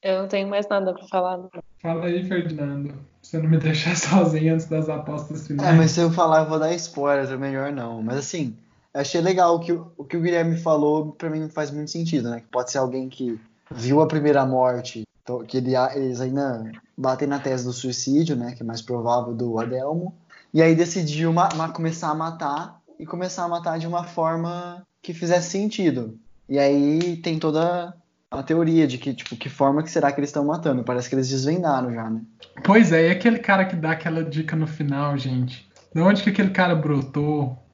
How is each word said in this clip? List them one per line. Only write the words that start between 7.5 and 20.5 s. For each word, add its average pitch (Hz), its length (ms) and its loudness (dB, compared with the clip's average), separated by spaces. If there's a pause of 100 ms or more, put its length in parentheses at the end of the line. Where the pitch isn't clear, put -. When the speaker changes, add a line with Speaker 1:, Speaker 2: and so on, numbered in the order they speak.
Speaker 3:
não. 117 320 -8
Mas 117 160 -4
assim, 139 380 -6 (360)
eu 143 80 -6
achei 143 200 0
legal 175 400 4
que 170 120 -4
o, 170 240 -6
o 139 60 -14
que 143 140 -8
o 170 40 0
Guilherme 170 360 2
falou, 151 560 2
pra 165 180 -8
mim 156 180 -4
faz 151 220 -6
muito 151 220 -8
sentido, 165 380 -2
né? 117 100 -8
Que - 80 -20
pode 123 240 -4
ser 139 60 -2
alguém 131 300 -2
que 120 300 -6 (320)
viu 127 300 2
a 156 80 6
primeira 147 360 2
morte, 127 600 0 (200)
to-, 123 220 -8
que 120 120 -4
ele 131 180 0
a-, 131 200 2
eles 131 240 -4
ainda 127 480 -4 (300)
batem 131 300 -2
na 143 100 -2
tese 131 260 -4
do 123 80 -6
suicídio, 135 640 0
né? 120 220 -6
Que - 80 -12
é - 20 -6
mais 113 160 -8
provável 120 500 -2
do 117 280 -4
Adelmo. 135 520 -4 (400)